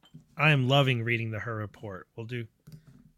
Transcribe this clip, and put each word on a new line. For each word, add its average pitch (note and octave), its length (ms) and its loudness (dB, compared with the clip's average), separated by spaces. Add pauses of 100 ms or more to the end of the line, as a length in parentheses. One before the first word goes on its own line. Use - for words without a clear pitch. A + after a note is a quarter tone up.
(360)
I D3 140 4
am C3+ 180 4
loving C3 360 4
reading A2+ 260 -2
the A2 100 -6
Her A2+ 160 -8
Report. G#2 600 -10
We'll A2+ 100 -12
do, A#2 220 -10 (720)